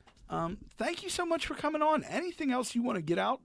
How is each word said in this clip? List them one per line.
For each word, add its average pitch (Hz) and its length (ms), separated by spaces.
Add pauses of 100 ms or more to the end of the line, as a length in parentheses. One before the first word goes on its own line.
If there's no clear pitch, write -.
(280)
um, 165 300 (200)
thank 302 260
you 370 40
so 349 160
much 330 220
for 294 80
coming 302 280
on. 311 220
Anything 302 460
else 247 240
you 233 80
wanna 226 200
get 170 160
out 214 260